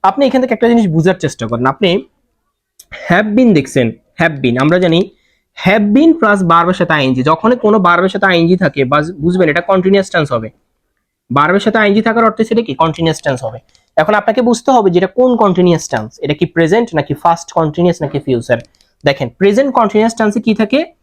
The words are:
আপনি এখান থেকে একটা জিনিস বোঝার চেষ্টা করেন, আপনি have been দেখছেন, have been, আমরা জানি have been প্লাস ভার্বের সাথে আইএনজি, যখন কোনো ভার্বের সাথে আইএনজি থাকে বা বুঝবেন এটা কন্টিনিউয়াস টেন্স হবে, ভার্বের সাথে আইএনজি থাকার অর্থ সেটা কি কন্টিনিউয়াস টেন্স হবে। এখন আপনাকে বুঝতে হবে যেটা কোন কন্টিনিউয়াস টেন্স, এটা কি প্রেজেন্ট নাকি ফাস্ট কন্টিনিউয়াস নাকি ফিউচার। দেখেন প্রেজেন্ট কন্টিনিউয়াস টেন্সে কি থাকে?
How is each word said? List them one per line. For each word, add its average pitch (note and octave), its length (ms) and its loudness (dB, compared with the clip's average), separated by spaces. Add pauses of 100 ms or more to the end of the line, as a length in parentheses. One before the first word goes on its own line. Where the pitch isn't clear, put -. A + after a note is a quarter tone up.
আপনি C4+ 220 2
এখান C4 160 0
থেকে B3 120 -2
একটা A#3 160 0
জিনিস A#3 180 2
বোঝার E3 280 2
চেষ্টা C#3+ 320 -6
করেন, A#2 180 -4
আপনি F3 420 -2 (1040)
have G#3 240 0
been A#3+ 180 4
দেখছেন, B2+ 380 0 (280)
have D#3+ 220 0
been, B2 200 0
আমরা E3 180 2
জানি F3 300 0 (580)
have G#3 260 2
been D#4+ 260 4
প্লাস G3+ 240 2
ভার্বের E3+ 300 2
সাথে E3+ 200 -2
আইএনজি, C3 300 0
যখন E3 320 2
কোনো A3 240 2
ভার্বের F3 300 2
সাথে G3 160 -2
আইএনজি F3 320 2
থাকে C#3+ 280 -2
বা C#3+ 160 0 (200)
বুঝবেন F3 280 2
এটা E3+ 120 0
কন্টিনিউয়াস F#3+ 480 0
টেন্স D#3+ 220 -2
হবে, A2 180 -4 (840)
ভার্বের D#3+ 260 2
সাথে A3 180 0
আইএনজি G#3 240 2
থাকার A3+ 240 0
অর্থ A3 160 -2
সেটা A3+ 200 0
কি A3 140 -8
কন্টিনিউয়াস D#3+ 460 -2
টেন্স C3 220 -4
হবে। A2 160 -10 (360)
এখন G3+ 180 0
আপনাকে G#3 280 -2
বুঝতে A#3+ 300 0
হবে G#3+ 180 4
যেটা F3+ 180 0
কোন B3 300 0
কন্টিনিউয়াস F3+ 520 0
টেন্স, A2+ 300 -8
এটা C#3+ 140 -4
কি E3 120 -2
প্রেজেন্ট E3+ 500 -2
নাকি D3 180 -2
ফাস্ট - 380 -2
কন্টিনিউয়াস E3+ 500 -2
নাকি C#3+ 180 -6
ফিউচার। B2 380 -2 (480)
দেখেন C#3 240 -4
প্রেজেন্ট A3+ 460 0
কন্টিনিউয়াস A3+ 400 0
টেন্সে G#3+ 260 -2
কি A3 120 0
থাকে? A#3+ 320 -2 (180)